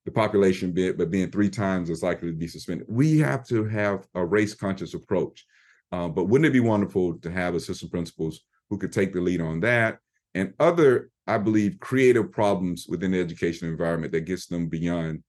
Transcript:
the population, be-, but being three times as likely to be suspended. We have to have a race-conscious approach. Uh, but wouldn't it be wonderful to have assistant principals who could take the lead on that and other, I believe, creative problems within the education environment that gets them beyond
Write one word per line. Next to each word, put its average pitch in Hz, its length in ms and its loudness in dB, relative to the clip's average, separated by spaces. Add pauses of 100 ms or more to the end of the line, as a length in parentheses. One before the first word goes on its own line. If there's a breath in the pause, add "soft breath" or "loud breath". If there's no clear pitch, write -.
the - 60 -10
population, 95 640 2
be-, 92 200 0
but 85 180 -4
being 92 200 0
three 104 180 2
times 95 400 -2
as 82 140 -6
likely 87 260 -2
to 82 80 -6
be 80 100 -6
suspended. - 440 -10
We 151 300 4
have 139 280 0
to 110 160 0
have 104 500 -2
a 90 80 -2
race-conscious 98 680 -2
approach. - 540 -4 (440 soft breath)
Uh, 87 180 -4
but 85 160 -2
wouldn't 135 220 4
it 139 60 4
be 127 80 6
wonderful 98 600 2
to 85 100 -8
have 87 240 -2
assistant 85 360 -6
principals 82 500 -6 (280)
who 104 80 -4
could 92 160 -6
take 95 220 0
the 90 80 -2
lead 90 180 0
on 82 200 -4
that 117 380 0 (360)
and 95 260 -2
other, 156 500 4 (160)
I 110 120 0
believe, 107 420 0
creative 123 500 4
problems 92 560 0
within 92 260 -2
the 92 80 2
education 85 460 -4
environment 82 460 -4
that 82 140 -2
gets 90 200 -6
them 85 220 -4
beyond 82 600 -4